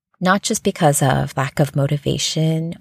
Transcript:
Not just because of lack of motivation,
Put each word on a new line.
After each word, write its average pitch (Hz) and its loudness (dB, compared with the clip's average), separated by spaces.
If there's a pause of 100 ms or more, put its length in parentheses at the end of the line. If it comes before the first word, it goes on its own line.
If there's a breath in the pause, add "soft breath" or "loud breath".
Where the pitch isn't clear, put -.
(220)
Not 185 2
just - -4
because 156 2
of 139 0
lack 139 -2
of 143 0
motivation, 160 -2